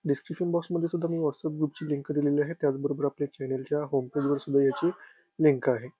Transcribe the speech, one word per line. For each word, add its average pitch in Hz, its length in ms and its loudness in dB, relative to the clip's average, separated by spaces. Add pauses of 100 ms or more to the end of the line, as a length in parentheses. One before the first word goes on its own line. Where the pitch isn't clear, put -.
डिस्क्रिप्शन 170 460 -2
बॉक्समध्ये 170 360 -2
सुद्धा 170 200 -2
मी 170 100 -2
WhatsApp 151 400 -2
ग्रुपची 156 320 -2
लिंक 139 220 -2
दिलेली 147 300 2
आहे, 151 120 -2
त्याचबरोबर 139 520 0
आपल्या 139 240 -2
चॅनलच्या 135 500 -4 (120)
होमपेजवर 139 460 0
सुद्धा 139 260 2
याची 139 260 2 (500)
लिंक 139 300 4
आहे. 120 180 -2 (120)